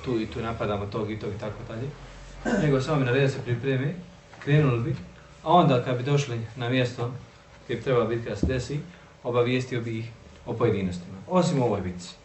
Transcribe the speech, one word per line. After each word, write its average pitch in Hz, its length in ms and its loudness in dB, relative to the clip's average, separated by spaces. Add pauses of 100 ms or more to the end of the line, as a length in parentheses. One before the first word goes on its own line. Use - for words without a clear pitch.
tu 117 140 0
i 110 60 -2
tu, 113 160 -8
napadamo 104 440 -2
tog 104 260 -4
i 107 80 -6
tog 110 140 -6
i 95 60 -10
tako 104 280 -8
dalje. 117 220 -8 (720)
Nego 135 180 4
samo 147 180 2
bi 131 60 4
naredio 131 240 4
se - 140 -4
pripreme, 135 500 0 (500)
krenuli 135 400 4
bi, 135 120 -2 (480)
a 156 100 4
onda 135 300 6
kad 127 140 -2
bi 120 60 -4
došli 123 380 0 (140)
na 120 140 -4
mjesto 123 420 0 (540)
gdje 120 100 -4
bi 113 60 -8
trebala 123 240 4
bitka 117 240 -2
da 104 60 -4
se - 100 0
desi, 131 340 -2 (440)
obavijestio 123 580 0
bi 113 180 -4
ih 113 100 -8 (360)
o 123 80 -6
pojedinostima. 98 640 0 (100)
Osim 147 340 4
u 123 40 4
ovoj 98 160 2
bitci. - 420 -8